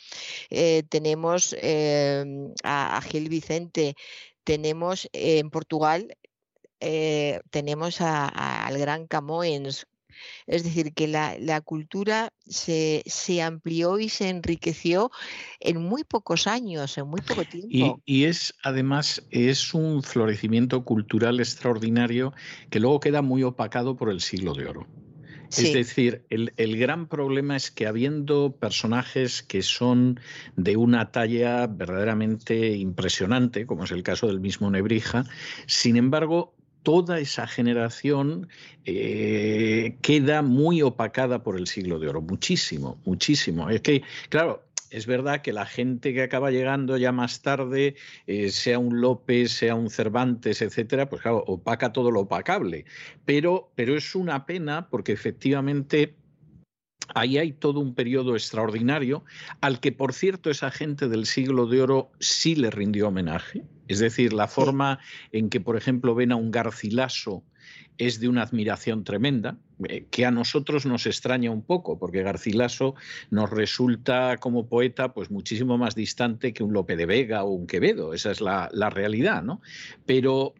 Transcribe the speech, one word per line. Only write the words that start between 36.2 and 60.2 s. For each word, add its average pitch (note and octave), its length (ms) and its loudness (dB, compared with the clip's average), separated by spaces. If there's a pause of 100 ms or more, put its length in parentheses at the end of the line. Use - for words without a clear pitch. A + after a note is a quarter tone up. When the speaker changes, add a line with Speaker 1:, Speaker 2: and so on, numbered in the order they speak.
Speaker 2:
toda F3 360 4
esa C#3 280 -4
generación, C#3 1040 0 (360)
eh, G#2+ 1200 0
queda D3+ 400 4
muy D3 400 4
opacada B2 600 2
por G2+ 160 -4
el F2+ 80 -4
siglo F2+ 320 -4
de D#2 100 -4
oro, D2 120 -4
muchísimo, D#2+ 840 -4
muchísimo. F2+ 640 0
Es A2 100 2
que, C#3 220 2 (260)
claro, D3+ 340 0 (280)
es G#2+ 160 -10
verdad C3+ 340 0
que C3 140 -4
la G#2 100 -4
gente B2 480 -2
que B2+ 100 0
acaba C3 280 0
llegando C3 480 0
ya B2+ 120 4
más B2 300 -2
tarde, C#3 560 0 (300)
eh, G2+ 240 0
sea A#2+ 280 2
un A#2+ 220 2
Lope, B2 480 4
sea A#2 260 0
un A2+ 140 -2
Cervantes, A#2 720 0
etcétera, A#2 480 0
pues - 140 -10
claro, A#2 240 2
opaca A2+ 440 -2
todo A#2+ 200 2
lo G#2+ 100 4
opacable. F#2+ 640 -2 (400)
Pero, E3 500 2
pero B2+ 220 2
es D3 180 -6
una E3 300 -2
pena D3+ 460 -4
porque A2 220 -2
efectivamente C#3 1040 0 (960)
ahí B2+ 240 2
hay D#3+ 140 0
todo D3 280 0
un C3 140 -2
periodo B2+ 400 0
extraordinario A#2 920 0 (360)
al C3+ 200 0
que, C3+ 120 2
por C3+ 200 -2
cierto, F#3 380 -2